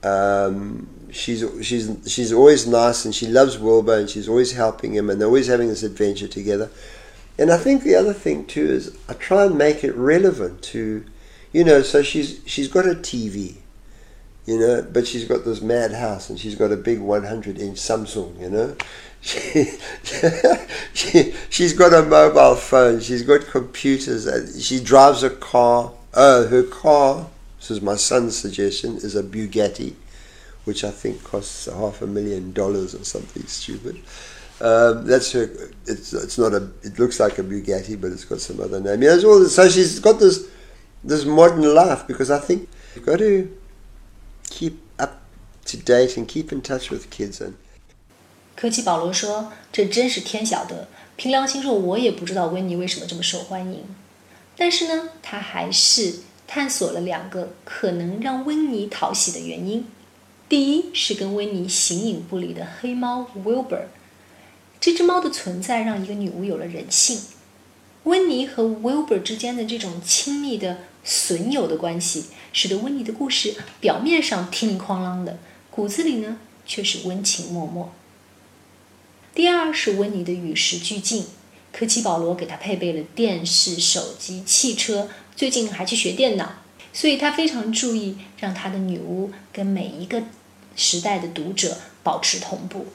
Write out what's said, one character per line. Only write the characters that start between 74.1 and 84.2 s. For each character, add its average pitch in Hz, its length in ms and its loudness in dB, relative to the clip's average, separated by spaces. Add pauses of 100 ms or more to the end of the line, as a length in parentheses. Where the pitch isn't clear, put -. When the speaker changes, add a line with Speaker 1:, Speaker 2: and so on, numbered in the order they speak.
Speaker 2:
上 180 300 -4
叮 - 180 -4
铃 185 100 -4
哐 185 220 -6
啷 180 220 -6
的， 175 140 -10 (320)
骨 208 180 -6
子 254 160 -6
里 302 120 0
呢， 220 240 -8 (260)
却 - 180 -10
是 - 240 -6
温 185 160 -6
情 175 300 -6
脉 170 140 -6
脉。 170 220 -10 (1500)
第 339 120 2
二 339 240 2
是 226 200 -4
温 202 200 -2
妮 185 120 -6
的 175 100 -6
与 175 220 -8
时 - 240 -2
俱 196 200 -8
进， 202 280 -6 (440)
科 - 140 -6
奇 226 160 -2
保 185 160 -2
罗 170 160 -2
给 175 140 -8
她 175 100 -14
配 196 180 -6
备 175 180 -4
了 156 100 -8 (100)
电 190 320 -2
视、 170 340 0
手 - 380 -2
机、 185 260 -12